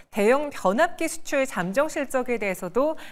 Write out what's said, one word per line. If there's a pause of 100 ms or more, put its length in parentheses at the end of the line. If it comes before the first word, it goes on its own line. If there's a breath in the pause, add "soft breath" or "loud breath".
대형
변압기
수출
잠정
실적에
대해서도 (140 loud breath)